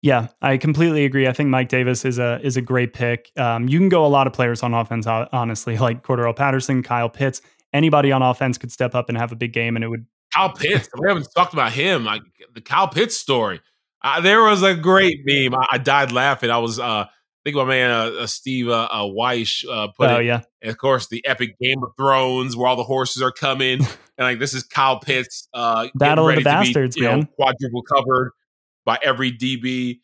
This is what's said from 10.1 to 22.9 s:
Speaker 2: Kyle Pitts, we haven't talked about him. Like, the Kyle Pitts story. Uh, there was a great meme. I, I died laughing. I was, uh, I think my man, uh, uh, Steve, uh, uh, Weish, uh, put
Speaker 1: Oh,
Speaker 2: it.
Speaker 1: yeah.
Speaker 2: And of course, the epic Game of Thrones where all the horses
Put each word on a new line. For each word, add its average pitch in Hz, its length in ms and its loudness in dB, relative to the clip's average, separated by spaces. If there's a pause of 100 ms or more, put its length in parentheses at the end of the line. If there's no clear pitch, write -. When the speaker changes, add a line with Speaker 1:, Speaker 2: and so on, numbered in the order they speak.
Speaker 2:
Kyle 185 180 2
Pitts, 170 460 -2
we 151 100 -2
haven't 165 280 0
talked 175 180 0
about 127 200 0
him. 151 320 0
Like, 107 160 -4 (320)
the 113 80 -18
Kyle 170 260 0
Pitts 233 300 -2
story. 110 440 -2 (420)
Uh, 139 180 -2
there 202 200 6
was 214 220 4
a 190 120 4
great 175 500 2
meme. 135 300 2
I, 131 180 0
I 127 40 0
died 139 340 2
laughing. 127 400 0
I 117 60 2
was, 117 220 -2
uh, 123 40 -6
I 107 260 -2 (360)
think 147 100 -4
my 135 100 2
man, 127 260 2
uh, 113 300 -2
uh, 117 60 -6
Steve, 127 420 -6
uh, 117 220 0
uh, 107 120 -2
Weish, 113 680 -2
uh, 107 260 -4
put 135 140 2
Speaker 1:
Oh, 120 100 2
Speaker 2:
it. 117 60 0
Speaker 1:
yeah. 120 160 0 (200)
Speaker 2:
And 113 100 -10
of 113 60 -10
course, 131 300 0
the 117 180 -10
epic 127 360 -4
Game 131 220 -2
of 123 140 -8
Thrones 131 580 0
where 123 120 0
all 127 80 2
the 120 80 -2
horses 127 380 -2